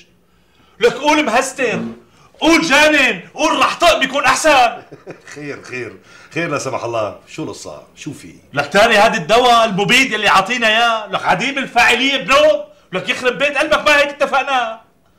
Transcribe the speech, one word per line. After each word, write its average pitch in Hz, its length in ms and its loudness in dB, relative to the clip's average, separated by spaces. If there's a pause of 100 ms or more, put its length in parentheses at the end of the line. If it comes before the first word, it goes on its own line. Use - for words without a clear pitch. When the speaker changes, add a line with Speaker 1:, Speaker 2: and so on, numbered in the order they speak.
(800)
Speaker 1:
لك 226 120 2
قول 294 340 0
مهستر، 226 540 -2 (600)
قول 320 220 4
جانن، 269 580 2 (140)
قول 294 240 -2
رح 247 200 -2
طق 339 200 2
بيكون 269 260 -2
أحسن. 262 580 2 (200)
Speaker 2:
<laughs> - 320 -20
خير، 143 280 -12
خير، 117 340 -12 (380)
خير 165 140 -4
لا 143 100 -4
سمح 113 260 -6
الله، 110 340 -6 (100)
شو 156 160 -12
القصة؟ 87 380 -14 (140)
شو 147 160 -14
في؟ 85 220 -20 (180)
Speaker 1:
لك 143 140 -4
تاني 220 280 2
هاد 208 200 4
الدواء 226 500 4
المبيد 214 480 0
اللي 208 160 -2
عاطينا 220 380 2
إياه، 220 400 0
لك 190 180 -6
عديم 247 340 -2
الفاعلية 240 580 0
بنوب، 294 480 2 (280)
لك 185 160 -6
يخرب 247 300 -2
بيت 285 200 -2
قلبك 294 300 0
ما 294 100 4
هيك 285 100 2
اتفقنا. 262 720 -2 (380)